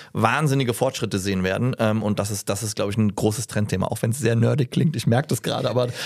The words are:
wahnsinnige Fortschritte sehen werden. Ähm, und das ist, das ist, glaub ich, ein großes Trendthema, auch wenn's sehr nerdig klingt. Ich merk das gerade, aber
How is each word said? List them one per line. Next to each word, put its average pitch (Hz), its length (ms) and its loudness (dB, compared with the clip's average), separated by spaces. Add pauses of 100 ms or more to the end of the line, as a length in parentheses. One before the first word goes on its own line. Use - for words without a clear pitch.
(140)
wahnsinnige 131 600 2
Fortschritte 110 460 -2
sehen 92 240 -2
werden. 107 360 0
Ähm, 110 240 0
und 104 160 0
das 101 120 -2
ist, 101 180 -6
das 104 140 -2
ist, 104 120 -4
glaub 101 140 -2
ich, 101 80 -6
ein 107 180 2
großes 107 320 0
Trendthema, 101 400 -2
auch - 140 -6
wenn's 117 180 0
sehr 117 160 2
nerdig 120 360 2
klingt. 160 240 2
Ich - 120 -4
merk 120 200 2
das - 140 -4
gerade, 127 280 -2
aber 120 180 0 (180)